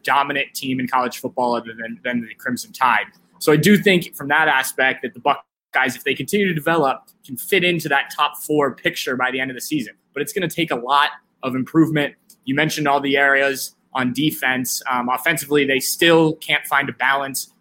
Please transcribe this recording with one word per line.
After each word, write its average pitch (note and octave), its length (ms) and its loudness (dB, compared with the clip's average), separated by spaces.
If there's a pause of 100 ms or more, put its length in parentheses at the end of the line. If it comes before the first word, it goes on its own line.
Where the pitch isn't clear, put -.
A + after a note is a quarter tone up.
dominant C#3 500 0
team C3 240 -4
in B2+ 80 -4
college B2 320 -2
football B2 380 -2
other A2+ 160 -8
than, A2+ 320 -12
than B2 160 -2
the A2 140 -12
Crimson - 380 -8
Tide. A2 340 2 (320)
So - 120 2
I D3+ 60 8
do F#3+ 220 6
think F#3 360 2
from C#3 140 -10
that D#3 180 4
aspect C3 560 0
that B2 120 -6
the - 60 -18
Buckeyes, - 760 -2
if - 80 -14
they C#3 100 -2
continue G3 320 0
to F3+ 80 0
develop, D3+ 540 0 (160)
can C3 120 -14
fit F#3 280 0
into E3+ 240 0
that C#3 260 0
top D3 220 -2
four D3 380 0
picture D#3+ 420 -4
by B2+ 140 -2
the C3 100 -4
end C3 100 -4
of B2+ 40 -10
the A#2+ 60 -12
season. A#2+ 340 -6 (180)
But C#3 100 -6
it's C#3+ 100 -8
gonna F3+ 160 -4
take E3 220 -2
a C#3 60 -2
lot C#3 340 2 (320)
of B2+ 140 -4
improvement. D3 580 2 (300)
You C3+ 100 -2
mentioned D3+ 320 0
all C#3+ 140 2
the C#3 160 0
areas C#3 580 2 (200)
on B2+ 180 -2
defense. C3 760 -2
Um, B2 200 -2
offensively, D3 560 0
they C3+ 160 0
still E3 560 4
can't - 300 -4
find C#3 220 0
a B2 40 -8
balance. C3+ 680 -2